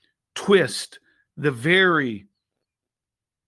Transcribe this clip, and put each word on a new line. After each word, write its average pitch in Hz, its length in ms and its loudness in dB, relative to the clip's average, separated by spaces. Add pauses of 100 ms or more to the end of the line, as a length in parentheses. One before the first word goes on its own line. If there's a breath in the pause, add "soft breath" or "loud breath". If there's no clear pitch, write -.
(340)
twist - 680 0 (380)
the 143 140 -2
very 143 760 0 (1200)